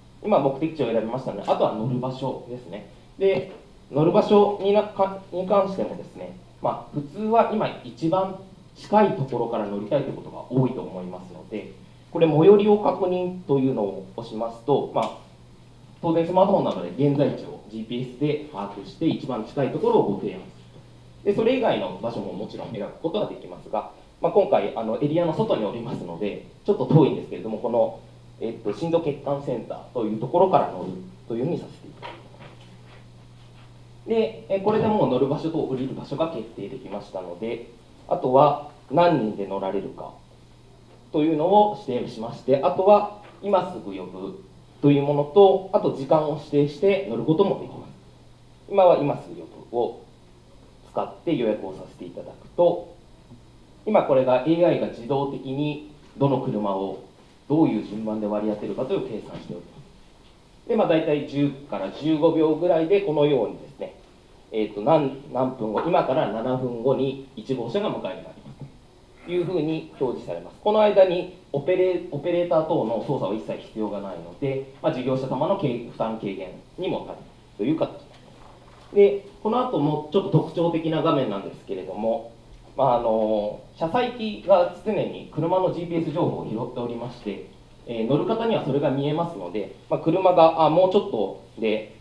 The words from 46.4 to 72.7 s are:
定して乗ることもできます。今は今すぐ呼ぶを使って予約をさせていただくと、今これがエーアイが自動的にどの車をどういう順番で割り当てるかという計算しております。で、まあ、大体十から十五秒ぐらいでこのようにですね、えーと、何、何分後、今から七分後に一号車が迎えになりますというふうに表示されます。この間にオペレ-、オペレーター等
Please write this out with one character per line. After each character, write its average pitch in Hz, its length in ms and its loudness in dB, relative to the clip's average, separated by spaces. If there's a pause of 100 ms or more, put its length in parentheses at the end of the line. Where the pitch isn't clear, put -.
定 - 20 0
し - 120 -12
て 196 280 2
乗 113 80 -4
る 117 80 -4
こ 160 120 2
と 196 80 6
も - 160 -2
で - 80 -12
き - 0 -
ま - 180 -16
す。 - 60 -20 (760)
今 196 180 6
は 165 120 8
今 143 240 -2
す - 60 -18
ぐ - 80 -16
呼 - 100 -16 (240)
ぶ 117 80 -4
を - 240 -2 (920)
使 107 100 -4
っ 98 220 -10
て 165 100 -2
予 120 140 0
約 104 180 -2
を 95 80 -10
さ 92 60 -14 (100)
せ - 80 -20
て - 60 -14
い 90 60 -14
た 87 100 -14
だ 85 120 -14
く - 240 -20
と、 - 380 2 (920)
今 208 180 4
こ 143 100 2
れ 131 100 4
が 127 220 2
エ 156 40 2
ー 170 160 4
ア 156 60 6
イ 123 80 0
が 107 80 -4
自 117 200 -12
動 139 240 -2
的 127 140 -10
に 143 440 -4 (280)
ど 139 100 4
の 135 120 0
車 104 360 -2
を 98 260 -6 (460)
ど 156 160 4
う 135 40 4
い 110 120 -2
う 92 40 -6
順 107 200 -8
番 107 160 -4
で 107 60 -2
割 104 200 -2
り 110 60 0
当 104 80 -6
て 110 80 -8
る 104 60 -4
か 120 100 -4
と 131 100 -4
い - 40 0
う - 100 -8
計 110 200 -10
算 - 120 -14
し - 80 -18
て - 60 -10
お - 20 -14
り - 60 -16
ま - 100 -20 (920)
す。 - 40 -20
で、 233 80 2
ま 208 80 4
あ、 165 40 0
大 160 160 4
体 147 240 0
十 143 220 0 (180)
か 101 100 -6
ら 95 120 -6
十 151 280 0
五 156 140 6
秒 156 220 4
ぐ 160 140 0
ら 165 120 4
い 160 80 0
で 196 120 4
こ 151 120 -2
の 147 140 4
よ 127 200 4
う - 40 -4
に - 80 -12
で - 100 -18
す - 120 -20
ね、 - 140 -12 (580)
え 107 120 0
ー 104 100 -8
と、 101 80 -6
何、 139 340 2 (160)
何 127 240 -2
分 110 160 -4
後、 104 140 0
今 170 180 2
か 131 100 0
ら 143 160 0
七 120 280 -2
分 120 240 -6
後 131 120 4
に 135 400 -4
一 113 200 -6
号 120 160 -6
車 202 100 -2
が 202 100 -2
迎 123 60 -6
え - 20 -8
に - 40 -12
な - 100 -6
り - 100 -10
ま - 80 -18
す - 960 -20
と 170 60 -8
い 180 80 0
う 170 40 0
ふ 180 120 -2
う 156 60 0
に 160 360 -4
表 123 220 -2
示 - 60 -16
さ 90 80 -6
れ 85 80 -8
ま - 100 -18
す。 - 100 -20
こ 214 100 2
の 214 80 6
間 196 260 8
に 175 320 -2 (140)
オ 139 80 -2
ペ 180 160 0
レ-、 185 260 2 (100)
オ 143 60 -4
ペ 175 140 -4
レ 175 120 2
ー 175 40 -6
タ 165 120 4
ー 156 80 -2
等 147 160 0